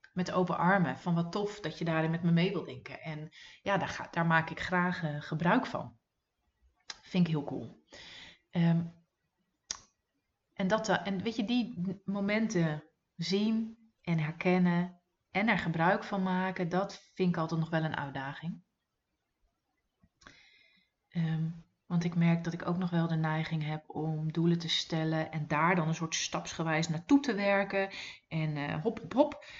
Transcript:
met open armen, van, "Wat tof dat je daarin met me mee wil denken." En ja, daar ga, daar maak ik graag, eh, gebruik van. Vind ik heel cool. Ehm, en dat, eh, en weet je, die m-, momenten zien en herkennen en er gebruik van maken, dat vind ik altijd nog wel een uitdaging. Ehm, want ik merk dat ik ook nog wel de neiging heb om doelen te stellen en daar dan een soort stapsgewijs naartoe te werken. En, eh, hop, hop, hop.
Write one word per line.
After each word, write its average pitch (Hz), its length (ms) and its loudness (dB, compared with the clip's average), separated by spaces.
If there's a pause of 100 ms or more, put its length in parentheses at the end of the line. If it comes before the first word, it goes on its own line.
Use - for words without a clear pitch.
(120)
met 180 200 -2
open 180 240 2
armen, 175 420 4
van, 175 160 -2
"Wat 170 180 0
tof 202 280 -4
dat 156 180 -8
je 170 60 -6
daarin 160 260 0
met 170 120 -2
me 175 80 4
mee 175 220 4
wil 151 120 -2
denken." 131 380 -14
En 156 260 -10 (340)
ja, 196 140 0
daar 175 120 -2
ga, - 220 -8
daar 165 160 0
maak 160 240 4
ik - 100 -10
graag, 180 420 0
eh, 147 180 -4
gebruik 170 460 2
van. - 300 -8 (1040)
Vind 180 240 2
ik 160 60 0
heel 147 120 -2
cool. 123 380 -10 (680)
Ehm, 170 340 4 (1700)
en 190 140 -2
dat, 165 220 2
eh, - 180 2
en 196 160 -2
weet 220 140 -4
je, 240 80 0
die 240 360 0
m-, 190 320 -4
momenten 202 720 0 (340)
zien 214 600 0 (240)
en 170 160 0
herkennen 180 840 2 (340)
en 208 140 2
er 202 100 2
gebruik 170 460 2
van 196 180 -2
maken, 185 460 -2
dat 185 460 -4
vind 185 140 2
ik 170 80 2
altijd 160 240 0
nog 160 100 -2
wel 160 140 2
een 156 120 -2
uitdaging. 143 680 -8 (2500)
Ehm, 160 400 -2 (380)
want 170 180 0
ik 170 100 -2
merk 170 300 4
dat 170 80 -2
ik 175 140 -6
ook 175 100 0
nog 180 140 -2
wel 165 180 2
de 165 80 0
neiging 160 480 0
heb 156 220 -6
om 156 460 -4
doelen 170 260 4
te 165 100 -6
stellen 160 640 -2
en 160 160 -4
daar 160 260 2
dan 160 140 2
een 160 60 0
soort 160 200 -4
stapsgewijs 165 760 -2
naartoe 170 320 4
te 240 140 0
werken. 196 560 2 (380)
En, 156 280 -2
eh, 156 260 -4
hop, - 160 -2
hop, 170 140 -12
hop. 294 320 2 (160)